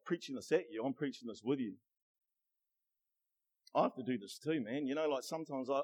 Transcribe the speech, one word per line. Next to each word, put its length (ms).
preaching 300
this 180
at 180
you, 140
I'm 100
preaching 340
this 160
with 160
you. 140
I 80
have 120
to 80
do 160
this 200
too, 220
man. 260
You 100
know, 120
like, 140
sometimes 480
I, 140